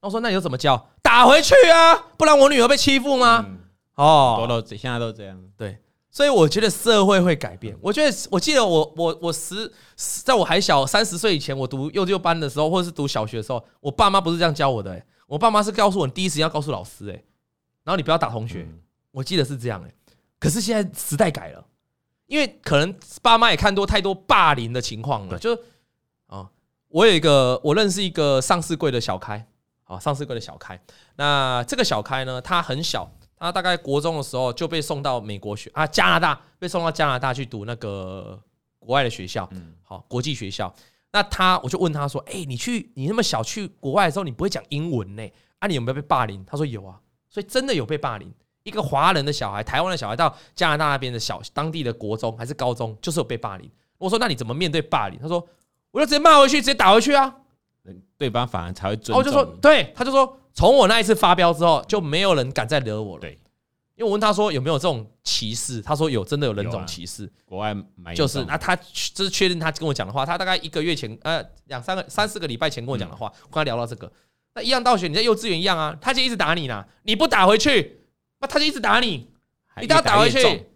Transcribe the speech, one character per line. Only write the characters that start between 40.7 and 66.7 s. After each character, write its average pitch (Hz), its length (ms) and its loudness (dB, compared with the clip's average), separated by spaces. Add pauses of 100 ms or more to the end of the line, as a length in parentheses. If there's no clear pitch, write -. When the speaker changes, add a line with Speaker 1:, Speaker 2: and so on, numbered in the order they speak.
Speaker 1:
那 208 100 0
他， 185 380 0
我 127 60 -8
就 151 100 -4
问 175 140 0
他 143 160 -4
说 139 240 -8
：“哎， 185 160 -10
你 127 80 -8
去， 226 400 -6
你 131 120 -8
那 190 60 -2
么 233 80 -2
小 123 220 -2
去 202 240 -8 (140)
国 135 100 -6
外 190 140 2
的 160 60 0
时 143 60 -4
候， 196 60 -4
你 151 80 -8
不 113 100 -10
会 190 80 -2
讲 123 200 -8
英 151 200 -6
文 101 280 -6
呢？ 107 120 -14 (300)
啊， - 80 -4
你 196 60 -2
有 131 80 -2
没 117 80 -6
有 131 40 -2
被 139 80 -8
霸 135 240 0
凌？” 98 220 -10
他 - 80 -12
说 143 100 -2
：“有 110 200 -10
啊。” 92 100 -20 (340)
所 202 140 -10
以 - 20 -12
真 262 220 -4
的 269 60 -2
有 139 120 -2
被 151 120 -6
霸 139 200 -6
凌。 90 160 -18 (300)
一 208 80 -14
个 208 100 -6
华 175 300 2
人 147 140 0
的 147 80 -4
小 110 180 -6
孩， 101 100 -8
台 131 200 -2
湾 185 100 -2
的 170 60 -6
小 113 100 -8
孩 107 80 -6
到 160 180 0 (220)
加 170 140 0
拿 147 80 0
大 156 80 0
那 143 120 0
边 127 140 -6
的 120 80 -8
小， 104 220 -8 (120)
当 151 160 -4
地 156 140 -8
的 120 80 -4
国 110 240 -6
中 113 220 -6
还 117 80 -10
是 127 80 -10
高 123 200 -2
中， 113 280 -8
就 170 100 -6
是 160 80 -2
有 160 60 -2
被 123 100 -8
霸 110 220 -10
凌。 - 120 -20 (280)
我 185 120 -6
说 214 100 0
：“那 233 100 -2
你 147 60 -2
怎 117 120 -10
么 117 60 -6
面 160 180 -4
对 156 100 -2
霸 135 280 -4
凌？” 90 120 -16
他 143 60 -10
说 170 180 -4 (460)
：“我 226 80 -4
就 302 60 4
直 254 60 -4
接 294 80 2
骂 311 200 8
回 277 80 8
去， 285 140 2
直 226 60 -2
接 277 60 2
打 190 200 6
回 226 80 8
去 285 120 0
啊。” 269 220 2 (840)
Speaker 2:
对 139 120 -4
方 120 180 -2
反 87 160 -6
而 87 80 -10
才 95 160 -6
会 104 80 -2
尊 - 120 -12
重 - 80 0
你。 - 20 6
Speaker 1:
哦， - 20 6
我 262 60 2
就 285 80 -2
说， 277 100 4 (180)
对， 277 320 4
他 247 120 -6
就 269 60 -4
说， 262 280 0 (140)
从 214 200 4
我 254 140 6
那 226 140 4
一 - 20 0
次 202 100 2
发 180 220 4
飙 175 160 4
之 160 140 0
后， 160 240 4
就 208 100 0
没 160 220 -2
有 196 140 2
人 127 180 -2
敢 113 120 -2
再 143 140 0
惹 110 220 -6
我 98 160 -10
了。 - 40 -16
Speaker 2:
对。 78 160 -16 (600)
Speaker 1:
因 220 60 -8
为 220 60 0
我 196 40 0
问 208 80 0
他 214 120 2
说 208 180 2
有 143 80 -2
没 127 80 -4
有 156 120 0
这 156 80 -2
种 120 180 -2 (180)
歧 110 300 -4
视， 120 260 -6
他 147 160 -2
说 151 140 0
有， 117 140 -2
真 143 160 -4
的 143 80 0
有 113 60 -2
人 101 180 -4